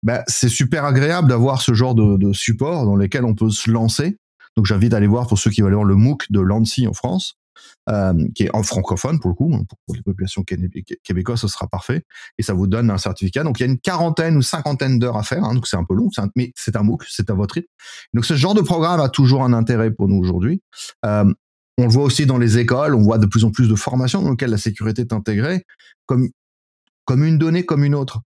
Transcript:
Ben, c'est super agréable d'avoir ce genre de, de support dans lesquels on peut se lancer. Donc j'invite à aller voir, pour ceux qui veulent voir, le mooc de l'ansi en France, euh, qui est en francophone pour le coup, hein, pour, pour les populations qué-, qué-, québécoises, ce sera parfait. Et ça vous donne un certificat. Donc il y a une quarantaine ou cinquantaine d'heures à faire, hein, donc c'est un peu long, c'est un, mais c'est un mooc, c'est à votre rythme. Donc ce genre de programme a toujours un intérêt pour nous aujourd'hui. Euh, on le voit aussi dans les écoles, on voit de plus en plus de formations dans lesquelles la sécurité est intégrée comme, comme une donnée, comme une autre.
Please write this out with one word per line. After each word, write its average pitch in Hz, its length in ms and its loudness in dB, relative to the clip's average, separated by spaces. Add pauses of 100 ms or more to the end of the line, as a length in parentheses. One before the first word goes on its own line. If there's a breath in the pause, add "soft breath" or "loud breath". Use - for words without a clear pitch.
Ben, 117 260 -2
c'est - 220 0
super 135 340 -2
agréable 143 460 2
d'avoir 127 320 2
ce 120 140 2
genre 127 180 0
de, 104 240 4
de 98 160 2
support 135 520 -2
dans 101 100 2
lesquels 101 280 0
on 113 120 0
peut 110 160 0
se 107 180 -4
lancer. 117 480 0 (380 loud breath)
Donc 110 100 4
j'invite 110 300 2
à - 20 2
aller 104 100 4
voir, 117 200 2
pour 101 100 2
ceux 110 140 2
qui 104 100 2
veulent 98 140 4
voir, 104 100 2
le 98 100 4
mooc 127 360 4
de 101 80 2
l'ansi 110 480 0
en 85 60 -2
France, 175 420 -4 (540 loud breath)
euh, 98 240 0 (220)
qui - 80 -2
est - 120 -2
en 107 80 0
francophone 113 560 -2
pour 90 100 -2
le 87 60 -2
coup, 156 180 -2
hein, 98 140 -2
pour, - 180 -20
pour - 100 -10
les 117 60 -12
populations 95 420 -6
qué-, 90 140 -8
qué-, 90 460 -8
québécoises, 95 380 -4
ce 107 60 -4
sera - 200 -8
parfait. 123 360 -8 (340 loud breath)
Et 110 60 -4
ça 104 100 -4
vous 95 140 -2
donne 113 240 0
un 98 60 -2
certificat. 95 460 -4
Donc 143 160 -4
il 127 40 0
y - 20 0
a 127 60 -2
une 127 80 -2
quarantaine 165 580 0
ou 139 40 4
cinquantaine 135 580 -2
d'heures 120 180 -2
à 104 60 -4
faire, 165 200 -4
hein, 113 100 -2
donc 123 140 -2
c'est 101 100 -4
un 87 60 -2
peu 92 120 -2
long, 202 160 0
c'est - 100 -6
un, 101 140 -2
mais 123 200 -2
c'est - 200 -6
un 104 80 -2
mooc, 113 240 0
c'est - 220 -6
à 107 40 0
votre 101 220 -2
rythme. 175 120 -8 (460 loud breath)
Donc 120 120 -2
ce 165 100 -2
genre 156 180 2
de 214 80 4
programme 170 380 0
a 139 100 2
toujours 135 340 2
un 123 100 2
intérêt 113 380 0
pour 101 160 -2
nous 98 100 2
aujourd'hui. 92 440 0 (440 loud breath)
Euh, 104 260 2 (460)
on 123 80 4
le 113 60 4
voit 127 120 4
aussi 143 220 2
dans 131 120 2
les 117 200 4
écoles, 127 380 2
on 110 60 4
voit 110 180 4
de 104 80 4
plus 110 180 2
en 110 60 2
plus 117 180 2
de 110 60 4
formations 127 460 -2
dans 143 100 0
lesquelles 123 180 -2
la 110 80 0
sécurité 107 460 -4
est 117 100 -6
intégrée 110 500 -2 (440 soft breath)
comme, 127 200 0 (800)
comme 131 180 2
une 160 140 2
donnée, 165 280 0
comme 147 180 0
une 143 120 2
autre. 131 300 -6